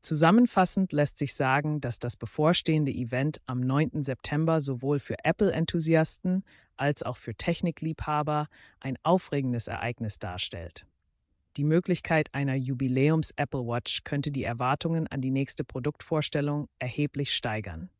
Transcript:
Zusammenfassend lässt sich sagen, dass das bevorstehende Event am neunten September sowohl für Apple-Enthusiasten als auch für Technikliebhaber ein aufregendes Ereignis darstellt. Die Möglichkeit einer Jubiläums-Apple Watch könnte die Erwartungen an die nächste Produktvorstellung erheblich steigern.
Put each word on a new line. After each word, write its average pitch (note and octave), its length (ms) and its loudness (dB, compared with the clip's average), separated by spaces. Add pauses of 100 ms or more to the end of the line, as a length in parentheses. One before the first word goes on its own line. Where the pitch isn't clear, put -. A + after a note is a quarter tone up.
Zusammenfassend F#3+ 880 4
lässt D3 260 2
sich C#3 160 -2
sagen, D3 460 0
dass A#2+ 180 -4
das - 200 -4
bevorstehende D3+ 760 2
Event B2+ 540 -2
am B2+ 160 -4
neunten C#3 420 0
September D#3 560 0
sowohl C3+ 400 -2
für - 240 -6
Apple-Enthusiasten E3 1200 2 (320)
als C#3+ 280 0
auch B2 120 -6
für - 200 -10
Technikliebhaber D3+ 1120 -2 (320)
ein C3 220 -4
aufregendes C#3 680 0
Ereignis A2+ 500 -6
darstellt. F2+ 680 -8 (680)
Die C#3+ 80 0
Möglichkeit D#3+ 720 2
einer C#3 220 0
Jubiläums-Apple C3+ 1080 0
Watch - 380 -4
könnte C#3+ 280 -2
die C3+ 120 -2
Erwartungen D3 640 0
an C#3 140 -6
die C3 100 -2
nächste C3+ 320 -2
Produktvorstellung D3 1040 -2 (120)
erheblich C#3 540 -2
steigern. G#2+ 560 -6 (100)